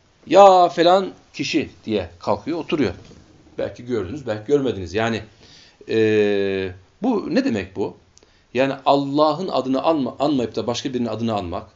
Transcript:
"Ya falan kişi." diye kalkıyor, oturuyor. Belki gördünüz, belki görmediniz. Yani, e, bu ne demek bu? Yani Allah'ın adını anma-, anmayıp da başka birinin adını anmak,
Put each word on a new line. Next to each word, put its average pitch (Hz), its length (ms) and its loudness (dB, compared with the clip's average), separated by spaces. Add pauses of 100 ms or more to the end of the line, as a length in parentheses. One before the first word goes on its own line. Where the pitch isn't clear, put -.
(260)
"Ya 185 420 8
falan 175 440 2 (220)
kişi." 139 360 -2 (140)
diye 101 340 -2
kalkıyor, 127 400 -4
oturuyor. 143 360 -2 (640)
Belki 113 280 -8
gördünüz, 120 400 -6
belki 107 200 -8
görmediniz. 104 480 -2
Yani, 110 280 -2 (680)
e, 101 880 0 (280)
bu 208 320 -2
ne 254 100 2
demek 104 320 -4
bu? 101 200 -6 (580)
Yani 135 200 0 (120)
Allah'ın 147 600 0
adını 131 340 -4
anma-, 147 360 -2
anmayıp 135 380 -2
da 107 100 -6
başka 123 280 -6
birinin 120 140 -4
adını 110 260 -4
anmak, 95 420 -8